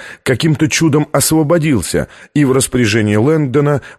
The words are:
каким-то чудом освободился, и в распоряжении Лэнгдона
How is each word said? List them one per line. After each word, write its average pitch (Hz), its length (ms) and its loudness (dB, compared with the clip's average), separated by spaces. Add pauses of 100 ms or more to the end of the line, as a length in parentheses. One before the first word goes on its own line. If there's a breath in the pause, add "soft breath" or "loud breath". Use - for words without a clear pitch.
(220 loud breath)
каким-то 151 480 0
чудом 151 420 0
освободился, 143 960 0 (240 loud breath)
и 147 140 2
в 127 60 2
распоряжении 113 640 0
Лэнгдона 143 680 0 (160 loud breath)